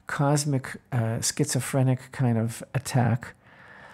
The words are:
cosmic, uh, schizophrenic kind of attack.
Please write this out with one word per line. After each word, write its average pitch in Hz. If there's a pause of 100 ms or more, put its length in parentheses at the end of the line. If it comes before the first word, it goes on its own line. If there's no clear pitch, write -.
cosmic, 147 (160)
uh, 117
schizophrenic 131
kind 120
of 113 (140)
attack. 117 (600)